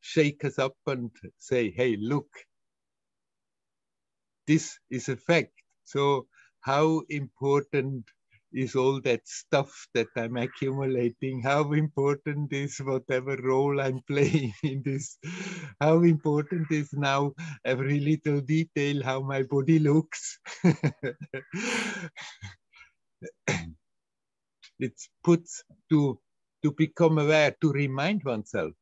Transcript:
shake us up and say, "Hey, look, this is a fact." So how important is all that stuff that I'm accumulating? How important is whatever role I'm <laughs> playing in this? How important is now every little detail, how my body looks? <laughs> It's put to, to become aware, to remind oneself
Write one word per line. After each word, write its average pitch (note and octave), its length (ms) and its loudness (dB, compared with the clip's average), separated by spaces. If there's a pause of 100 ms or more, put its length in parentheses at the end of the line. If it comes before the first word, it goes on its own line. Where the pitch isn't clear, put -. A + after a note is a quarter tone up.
shake D3 460 0
us - 120 -4
up C3+ 180 -2 (100)
and B2 240 -4 (280)
say, A#2+ 320 -2
"Hey, A#2 280 0
look, C3+ 300 -4 (2250)
this D#3 320 2 (120)
is B2+ 200 -6
a B2+ 60 -4
fact." E3 360 0 (320)
So C#3 420 -2 (340)
how D#3 500 2
important C#3 920 -2 (480)
is B2+ 220 -4
all C3+ 280 2
that A#2+ 240 0
stuff - 680 -2
that A2+ 220 0
I'm A#2 200 -4
accumulating? C3 1040 -4
How C#3+ 300 2
important D3 800 -2
is C#3 260 -6
whatever C3 580 -4
role C3+ 440 0
I'm C3+ 240 -2
<laughs> - 40 -20
playing C#3+ 440 2 (100)
in C3+ 220 -4
this? C3+ 340 -6 (600)
How D#3+ 220 6
important D3+ 680 2
is D3+ 220 -4
now C#3 400 0 (320)
every C3+ 360 0
little D3 400 0
detail, C#3+ 640 0
how C3 180 -2
my C3+ 220 -2
body C#3 340 4
looks? D3+ 600 0 (260)
<laughs> F3+ 60 8 (4000)
It's - 300 -8 (140)
put E3+ 200 4 (480)
to, C#3+ 280 2 (440)
to D3 100 0
become D#3 460 2
aware, D3+ 420 4
to D#3 120 4
remind C#3+ 520 -2
oneself G#2+ 580 -4